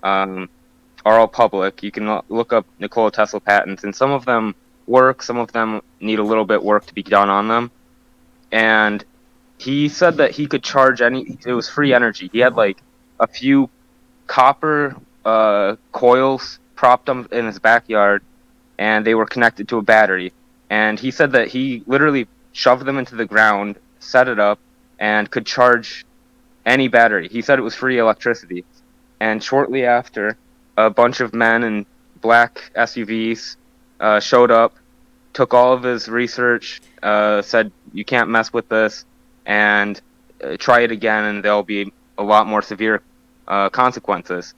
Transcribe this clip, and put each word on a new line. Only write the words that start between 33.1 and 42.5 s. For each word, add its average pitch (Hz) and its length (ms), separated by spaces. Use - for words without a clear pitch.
uh, 107 200
showed 123 300
up, 117 240
took 127 200
all 127 200
of 127 100
his 120 260
research, 120 720
uh, 104 400
said, 110 280
"You 101 100
can't 117 260
mess 113 220
with 117 160
this," 110 380
and, 104 560
uh, 69 140
try 120 220
it 120 120
again, 107 340
and 101 180
there'll 104 180
be 101 320
a 101 60
lot 107 240
more 107 160